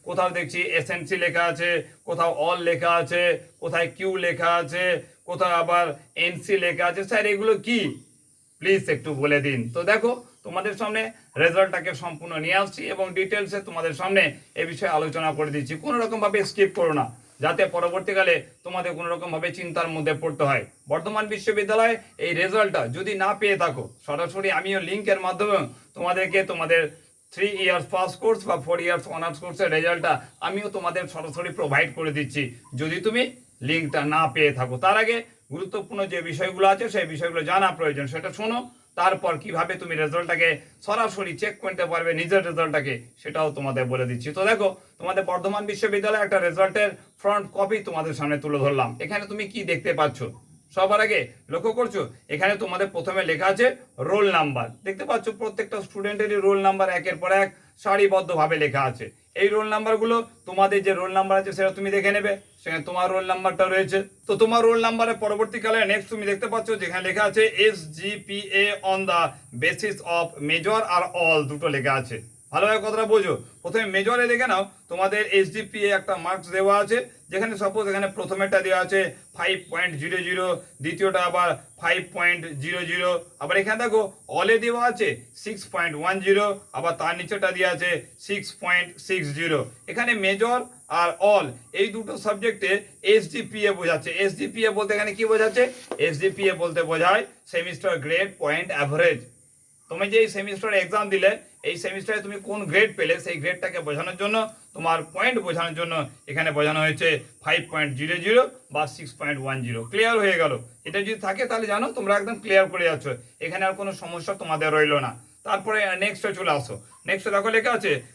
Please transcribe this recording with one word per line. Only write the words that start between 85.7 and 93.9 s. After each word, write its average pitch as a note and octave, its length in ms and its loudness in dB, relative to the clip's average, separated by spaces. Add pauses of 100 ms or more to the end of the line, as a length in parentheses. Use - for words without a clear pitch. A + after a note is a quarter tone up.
পয়েন্ট E3+ 260 -2
ওয়ান F#3 220 0
জিরো, G3 400 2 (140)
আবার E3 200 -2
তার E3+ 240 -2
নিচেটা F#3 340 -2
দেওয়া F3+ 200 2
আছে E3+ 340 -2 (140)
সিক্স G3 420 -8
পয়েন্ট F3 360 -2
সিক্স D#3+ 360 -4
জিরো। D3+ 320 0 (220)
এখানে A#3+ 260 0
মেজর G#3+ 520 0 (220)
আর E3+ 220 2
all F3+ 420 4 (220)
এই G3 140 2
দুটো G#3+ 300 -8
সাবজেক্টে G3+ 640 0 (220)
এসজিপিএ G#3 680 2
বোঝাচ্ছে। E3+ 400 -2